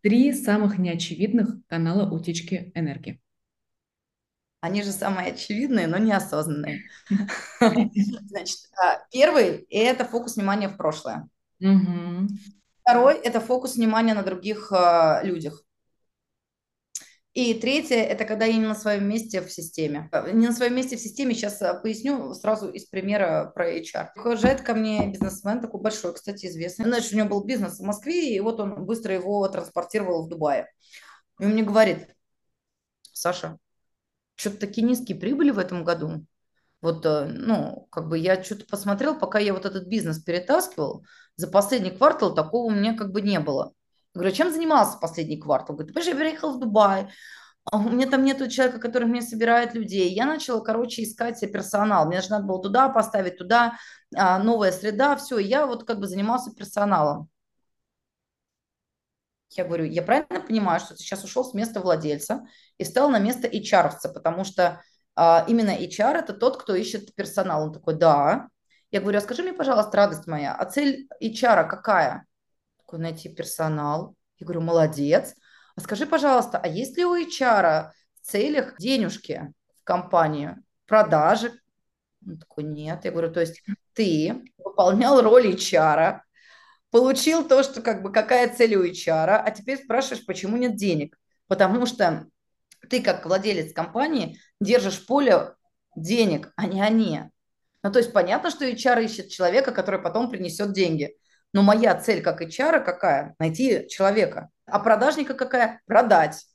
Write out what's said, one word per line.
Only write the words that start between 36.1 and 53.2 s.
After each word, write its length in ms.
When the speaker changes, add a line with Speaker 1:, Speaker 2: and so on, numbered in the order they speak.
Speaker 2:
Вот, 240
э, 180
ну, 680
как 200
бы 80
я 180
че-то 300
посмотрел, 520
пока 200
я 160
вот 100
этот 220
бизнес 320
перетаскивал, 880
за 120
последний 440
квартал 420
такого 320
у 40
меня 240
как 160
бы 120
не 180
было». 320
Я 40
говорю: 160
«А 20
чем 160
занимался 460
последний 400
квартал?» 360
Говорит: 200
«Понимаешь, 180
я 60
переехал 340
в 80
Дубай, 480
а 140
у 100
меня 220
там 140
нету 220
человека, 320
который 300
мне 140
собирает 500
людей». 400
Я 140
начала, 340
короче, 420
искать 360
себе 120
персонал. 560
Мне 140
же 80
надо 160
было 160
туда 300
поставить, 480